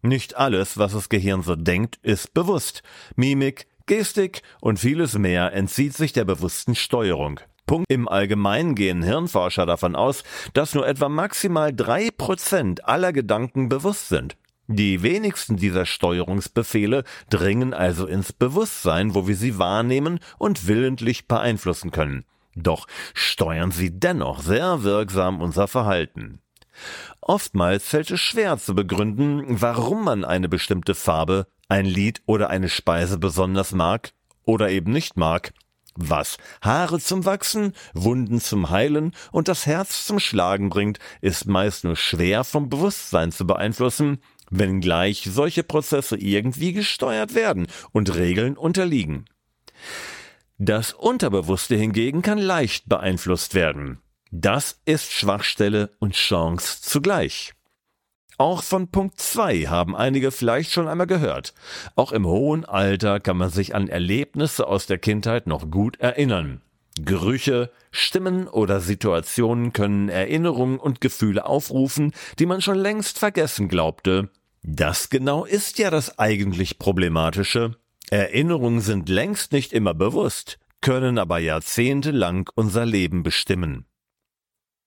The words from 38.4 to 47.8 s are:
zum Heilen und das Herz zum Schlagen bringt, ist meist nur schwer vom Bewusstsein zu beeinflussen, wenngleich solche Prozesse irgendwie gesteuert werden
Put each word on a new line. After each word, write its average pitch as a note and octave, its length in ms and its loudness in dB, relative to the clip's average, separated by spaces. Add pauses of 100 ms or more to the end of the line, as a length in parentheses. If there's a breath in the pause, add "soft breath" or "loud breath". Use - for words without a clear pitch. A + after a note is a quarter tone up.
zum F2+ 300 0
Heilen D3 420 2 (180 loud breath)
und E3 160 0
das F3+ 180 0
Herz E3 420 -2
zum G#3 120 0
Schlagen G2 500 0
bringt, G2+ 300 0 (220 loud breath)
ist - 260 -2
meist G2+ 380 2
nur E2+ 100 0
schwer F2+ 480 0
vom D3 260 -2
Bewusstsein C#3 600 0
zu F2+ 160 -4
beeinflussen, B2 720 0 (320 soft breath)
wenngleich F#2+ 800 0
solche D3+ 320 0
Prozesse C#3+ 540 -2
irgendwie B2 560 0
gesteuert A3+ 640 -2
werden G3 340 0 (240 loud breath)